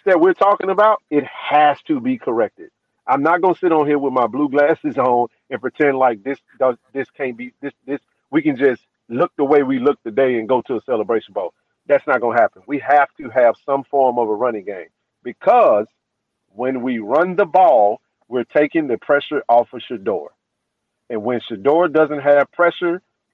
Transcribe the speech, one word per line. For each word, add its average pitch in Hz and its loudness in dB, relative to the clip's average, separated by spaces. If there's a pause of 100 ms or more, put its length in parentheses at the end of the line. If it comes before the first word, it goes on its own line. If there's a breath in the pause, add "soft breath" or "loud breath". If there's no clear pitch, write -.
that 185 4
we're 180 4
talking 202 0
about, 208 2
it 147 0
has 147 0
to 147 -4
be 127 -2
corrected. 113 -4 (360)
I'm 135 0
not 165 2
gonna 180 2
sit 175 -2
on 151 2
here 147 2
with 139 -2
my 127 2
blue 135 -2
glasses 143 0
on 123 0 (220)
and 123 -8
pretend 135 0
like 120 0
this 135 -8 (200)
does, 127 0 (180)
this 135 -8
can't 127 -8
be, 123 -16
this, 143 -10 (140)
this, 139 -8 (300)
we 160 0
can 143 -2
just 131 0 (260)
look 123 -2
the 147 0
way 143 4
we 131 -2
look 139 -2
today 123 -2
and 110 -6
go 123 0
to 131 -6
a 107 -6
Celebration 107 -4
Bowl. 92 -8 (340)
That's 139 0
not 135 0
gonna 117 -2
happen. 98 0
We 143 -6
have 135 2
to 139 -14
have 117 2 (100)
some 139 -2
form 131 0
of 117 0
a 107 -2
running 107 -4
game 92 -12 (360)
because 131 2 (680)
when 127 -6
we 123 -4
run 151 -2
the 202 0
ball, 139 4 (260)
we're 120 -4
taking 151 0
the 117 -2
pressure 143 -2
off 117 2
of 120 -14
Shedeur. 95 -6 (840)
And 110 -6
when 123 -4
Shedeur 143 0
doesn't 151 0
have 143 2
pressure, 175 -2 (320)